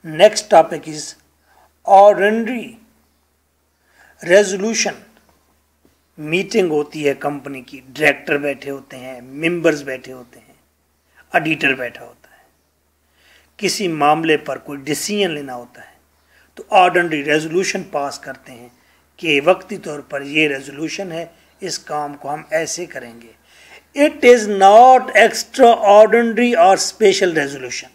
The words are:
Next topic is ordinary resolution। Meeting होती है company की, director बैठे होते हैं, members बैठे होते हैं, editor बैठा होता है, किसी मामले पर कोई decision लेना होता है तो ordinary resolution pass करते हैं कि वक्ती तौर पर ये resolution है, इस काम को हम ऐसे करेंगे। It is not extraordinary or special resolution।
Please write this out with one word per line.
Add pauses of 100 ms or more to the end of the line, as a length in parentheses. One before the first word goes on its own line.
Next
topic
is (720)
ordinary (1500)
resolution। (1200)
Meeting
होती
है
company
की,
director
बैठे
होते
हैं,
members
बैठे
होते
हैं, (760)
editor
बैठा
होता
है, (1160)
किसी
मामले
पर
कोई
decision
लेना
होता
है (680)
तो (100)
ordinary
resolution (100)
pass
करते
हैं (480)
कि
वक्ती
तौर (100)
पर
ये
resolution
है, (320)
इस
काम
को
हम
ऐसे
करेंगे। (680)
It
is
not
extraordinary
or
special
resolution।